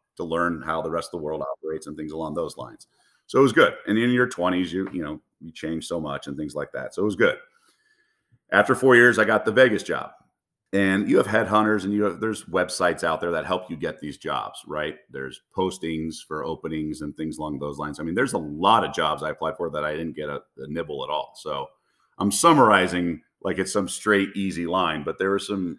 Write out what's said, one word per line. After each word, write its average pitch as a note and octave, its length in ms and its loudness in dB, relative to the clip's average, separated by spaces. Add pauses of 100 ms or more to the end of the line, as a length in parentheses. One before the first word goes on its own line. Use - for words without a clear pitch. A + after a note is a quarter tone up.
(160)
to F2+ 80 -6
learn E2+ 380 -2
how D#2+ 180 -4
the D#2+ 100 -4
rest E2 220 -4
of F2 80 -6
the D2+ 40 -8
world D2+ 180 -4
operates D#2 440 -8
and D2+ 100 -12
things D#2 160 -10
along D#2 220 -6
those D#2+ 220 -4
lines. B1 300 -16 (400)
So - 120 0
it C3+ 40 8
was C3 100 6
good. D3 220 6 (120)
And G#2+ 120 2
in A#2+ 120 4
your B2 180 2
twenties, F2+ 440 0
you, F#2+ 200 -2
you F2 100 -6
know, D2+ 180 -8 (200)
you D#2+ 120 -18
change D#2+ 340 -6
so E2+ 140 -4
much C#2+ 260 -8
and C#2+ 100 -10
things D2+ 180 -8
like D2 180 -6
that. C2 220 -8
So F#2 80 -2
it G2+ 40 2
was G#2 100 -2
good. F2 200 4 (1120)
After A2 240 6
four B2+ 220 6
years, A#2+ 220 8
I A2 60 6
got G#2+ 200 2
the A2 80 0
Vegas A2 300 6
job. - 280 -6 (640)
And G2 340 2
you - 100 4
have - 80 4
headhunters G#2+ 580 2
and G2+ 80 -2
you G#2 120 2
have, F#2+ 160 -2
there's G#2+ 240 -4
websites F2+ 600 0
out D#2+ 160 0
there F2 100 -2
that D#2+ 140 -2
help F#2 260 -4
you E2+ 60 -8
get E2 240 -6
these D2 160 -10
jobs, C2 500 -8
right? D2+ 300 -6 (140)
There's C2 320 -10 (120)
postings D#2+ 640 -4 (100)
for D#2 180 -8
openings D#2 580 -6
and D2 120 -8
things D#2 220 -8
along D2+ 220 -8
those C#2+ 200 -8
lines. D2 220 -8
I - 20 -6
mean, E2 120 -4
there's B2+ 180 0
a A2 60 -2
lot E2 440 2
of E3+ 120 -4
jobs D#2 280 -2
I D#2 80 -4
applied D#2 280 -6
for E2+ 120 -4
that D2+ 140 -4
I D2+ 80 -2
didn't D#2 240 -6
get D2+ 140 -6
a, C#2+ 100 -8 (180)
a C2+ 80 -12
nibble D2 380 -6
at C2+ 60 -8
all. D2 260 -6
So C#2 300 -8 (520)
I'm G2+ 140 2
summarizing F#2 880 6 (220)
like F2+ 160 -2
it's F#2 140 -2
some G2 140 0
straight, G2 480 2
easy F2 320 -4
line, E2 380 0
but E2 140 -6
there F#2+ 140 2
was G2 140 0
some, F#2 320 -4